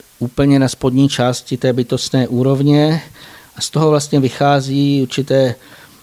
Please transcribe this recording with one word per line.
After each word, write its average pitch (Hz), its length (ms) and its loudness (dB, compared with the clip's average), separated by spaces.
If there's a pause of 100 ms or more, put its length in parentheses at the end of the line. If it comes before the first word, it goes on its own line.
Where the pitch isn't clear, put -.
(200)
úplně 139 400 2
na 131 80 2
spodní 135 420 0
části 127 480 -4
té 127 160 0
bytostné 127 540 -2
úrovně 143 720 0 (540)
a - 60 -12
z - 80 -8
toho 156 200 0
vlastně 147 300 0
vychází 139 800 0
určité, 131 540 0 (480)